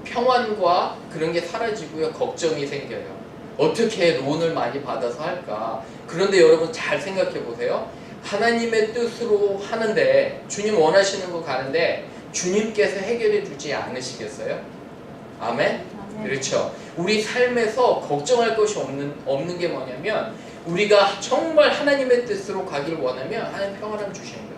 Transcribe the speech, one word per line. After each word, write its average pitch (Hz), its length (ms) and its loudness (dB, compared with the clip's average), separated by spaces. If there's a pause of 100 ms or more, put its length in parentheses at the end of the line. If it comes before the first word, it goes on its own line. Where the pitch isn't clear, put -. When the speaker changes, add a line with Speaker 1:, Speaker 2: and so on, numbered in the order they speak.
Speaker 1:
평안과 220 920 2 (140)
그런 160 200 -2
게 170 100 0
사라지고요. 160 720 -4
걱정이 151 540 -2
생겨요. 123 500 -8 (420)
어떻게 170 600 4
론을 156 360 0
많이 139 300 -2
받아서 120 400 -4
할까? 113 600 -6 (240)
그런데 190 340 4
여러분 160 320 8
잘 - 260 -2
생각해 190 440 -2
보세요. 120 460 -4 (340)
하나님의 226 680 2
뜻으로 208 680 2 (100)
하는데, 214 800 2
주님 208 320 0
원하시는 180 520 4
거 165 120 -4
가는데 139 600 0 (260)
주님께서 202 680 0
해결해 208 440 0
주지 147 300 -6
않으시겠어요? 123 840 -6 (800)
아멘? 120 440 0 (300)
Speaker 2:
아멘. 214 140 -8
Speaker 1:
그렇죠. - 460 -2 (240)
우리 208 240 2
삶에서 240 800 4
걱정할 220 540 2
것이 208 240 2
없는, 143 340 -4 (120)
없는 160 340 -2
게 170 80 0
뭐냐면 143 680 -4 (320)
우리가 196 540 6
정말 302 520 4
하나님의 262 540 4
뜻으로 190 400 -4
가길 147 300 -4
원하면 165 500 -4
하나님 196 340 -6
평안을 208 320 -6
주시는 - 340 -12
거예요. - 120 -14